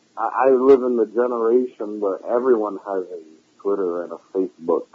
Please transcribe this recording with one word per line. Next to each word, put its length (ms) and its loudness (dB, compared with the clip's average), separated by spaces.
I, 300 -2
I 40 6
live 320 6
in 140 -2
the 100 2
generation 920 -2
where 260 -2
everyone 600 0
has 180 -4
a 180 -14
Twitter 440 -2
and 80 -14
a 60 -12
Facebook 640 -2